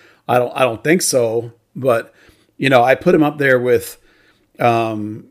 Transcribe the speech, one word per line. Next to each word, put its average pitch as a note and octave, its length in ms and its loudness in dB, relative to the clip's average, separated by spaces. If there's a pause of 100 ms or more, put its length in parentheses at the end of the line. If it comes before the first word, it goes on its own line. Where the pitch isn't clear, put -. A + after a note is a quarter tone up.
(280)
I B2 100 0
don't, B2 180 -2
I C#3 60 -2
don't A#2 220 -2
think F3 180 2
so, A#2 520 -2 (220)
but, B2 380 -2 (440)
you C3+ 120 -2
know, B2+ 140 4
I C3 120 4
put F3 200 0
him D#3 80 4
up D3 140 -2
there C3+ 220 2
with, A#2+ 380 -2 (600)
um, A2+ 720 -2